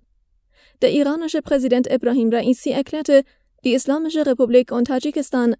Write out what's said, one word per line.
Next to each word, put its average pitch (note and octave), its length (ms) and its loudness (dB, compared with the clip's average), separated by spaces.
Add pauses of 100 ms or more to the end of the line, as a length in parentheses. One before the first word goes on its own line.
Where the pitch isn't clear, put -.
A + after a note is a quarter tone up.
(840)
Der - 100 2
iranische D4+ 480 -2
Präsident B3+ 460 0
Ebrahim A#3+ 440 0
Raisi A#3 420 -2
erklärte, C#4 500 2 (420)
die A#3+ 80 0
Islamische D4+ 540 -2
Republik B3+ 460 2
und A#3+ 160 -2
Tadschikistan C4 720 -2